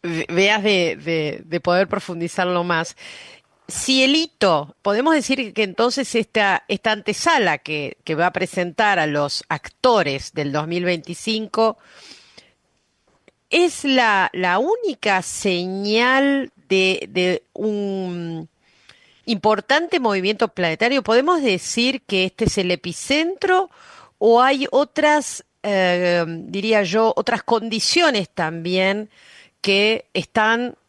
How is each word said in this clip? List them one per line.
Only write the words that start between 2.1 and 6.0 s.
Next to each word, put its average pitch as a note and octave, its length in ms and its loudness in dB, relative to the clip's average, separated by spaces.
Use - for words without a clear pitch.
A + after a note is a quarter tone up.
más. E3+ 320 -2
Si C4 340 0
el C#4 140 2
hito, F#3 680 0
podemos B3 320 0
decir C4 400 -2
que A3 80 -2
entonces A3+ 520 -2